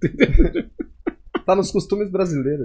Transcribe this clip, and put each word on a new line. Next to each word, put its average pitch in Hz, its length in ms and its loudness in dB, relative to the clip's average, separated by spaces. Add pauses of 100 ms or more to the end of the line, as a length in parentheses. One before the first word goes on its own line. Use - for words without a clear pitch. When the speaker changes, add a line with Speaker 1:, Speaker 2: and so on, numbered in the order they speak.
Speaker 1:
<laughs> - 680 2 (720)
Speaker 2:
Tá 190 120 2
nos 196 160 -2
costumes 202 360 -2
brasileiros. 151 560 -4